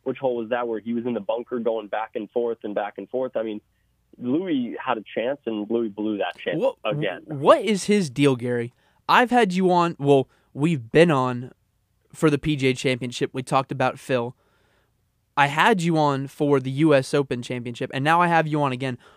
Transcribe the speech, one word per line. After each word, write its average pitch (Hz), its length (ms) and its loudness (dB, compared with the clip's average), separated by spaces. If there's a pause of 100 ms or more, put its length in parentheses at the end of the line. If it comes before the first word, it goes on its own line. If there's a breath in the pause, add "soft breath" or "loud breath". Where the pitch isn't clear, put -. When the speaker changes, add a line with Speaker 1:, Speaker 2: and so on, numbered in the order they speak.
Speaker 1:
Which 135 160 -4
hole 131 180 -2
was 113 140 -6
that 120 180 -2
where 110 120 -4
he 113 140 -6
was 117 120 -4
in 123 80 -2
the 110 80 -4
bunker 117 380 -6
going 113 280 -2
back 110 280 -6
and 107 160 -6
forth 120 320 -2
and 107 100 -8
back 104 240 -4
and 101 100 -12
forth? 127 300 -6
I 113 60 -2
mean, 107 180 -6 (560)
Louis 131 680 -2
had 120 140 -2
a 104 60 -10 (120)
chance, 123 300 -4
and 107 240 -4
Louis 113 200 -2
blew 107 280 -4
that 90 200 -4
chance 151 220 -6
Speaker 2:
What, 262 240 -2
Speaker 1:
again. 101 420 -4
Speaker 2:
what 185 360 2
is 208 240 0
his 196 240 2
deal, 139 260 2
Gary? 120 380 -4 (340)
I've 220 220 6
had 233 240 4
you 185 180 2
on, 175 280 2
well, 139 280 4 (260)
we've 135 380 -2
been 165 200 6
on 127 420 -2 (580)
for 160 200 2
the 143 80 0
P 156 160 -2
G 131 140 0
A 131 40 0
Championship. 127 580 -4
We 131 120 -8
talked 139 280 0
about 131 280 -2
Phil. 123 360 -4 (1000)
I 143 100 6
had 175 340 4
you 165 160 2
on 139 300 2
for 143 320 2
the 131 120 -4
U 151 220 4
S 131 200 2
Open 135 280 -2
Championship, 123 520 -8
and 135 100 -2
now 165 160 4
I 175 80 4
have 160 200 2
you 151 140 -2
on 135 120 0
again. 127 240 -6 (200 soft breath)